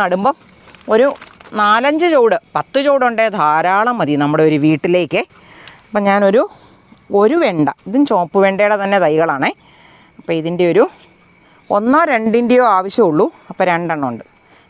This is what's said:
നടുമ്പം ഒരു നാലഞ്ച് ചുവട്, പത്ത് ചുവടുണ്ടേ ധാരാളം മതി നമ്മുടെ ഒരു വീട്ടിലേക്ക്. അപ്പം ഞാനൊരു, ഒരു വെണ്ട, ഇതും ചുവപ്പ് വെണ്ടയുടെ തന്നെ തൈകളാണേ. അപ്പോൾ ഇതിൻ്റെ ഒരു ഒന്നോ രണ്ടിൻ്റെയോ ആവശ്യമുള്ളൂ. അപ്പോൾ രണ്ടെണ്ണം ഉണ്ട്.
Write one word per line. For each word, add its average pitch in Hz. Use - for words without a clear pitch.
നടുമ്പം 190
ഒരു 254
നാലഞ്ച് 262
ചുവട്, 226
പത്ത് 151
ചുവടുണ്ടേ 247
ധാരാളം 180
മതി 147
നമ്മുടെ 151
ഒരു 156
വീട്ടിലേക്ക്. 175
അപ്പം 208
ഞാനൊരു, 202
ഒരു 269
വെണ്ട, 170
ഇതും 262
ചുവപ്പ് 185
വെണ്ടയുടെ 208
തന്നെ 196
തൈകളാണേ. 156
അപ്പോൾ 170
ഇതിൻ്റെ 175
ഒരു 208
ഒന്നോ 247
രണ്ടിൻ്റെയോ 240
ആവശ്യമുള്ളൂ. 185
അപ്പോൾ -
രണ്ടെണ്ണം 165
ഉണ്ട്. 113